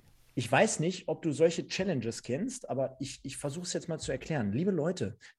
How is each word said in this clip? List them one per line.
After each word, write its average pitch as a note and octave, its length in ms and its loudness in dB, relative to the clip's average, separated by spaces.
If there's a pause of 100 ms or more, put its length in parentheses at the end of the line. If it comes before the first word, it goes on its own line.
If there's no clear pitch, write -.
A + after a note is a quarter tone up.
(360)
Ich B2+ 140 -2
weiß F#3+ 300 6
nicht, E3+ 300 -2
ob D#3 120 -2
du D#3 120 0
solche E3 340 4
Challenges C3+ 560 -2
kennst, F3 460 -4
aber C3 320 -2
ich, - 220 -8
ich C3+ 120 -10
versuch's D#3+ 380 -4
jetzt E3+ 160 -4
mal D#3+ 100 -2
zu - 140 -4
erklären. B2+ 400 0
Liebe F3 180 2
Leute, D#3 460 0 (220)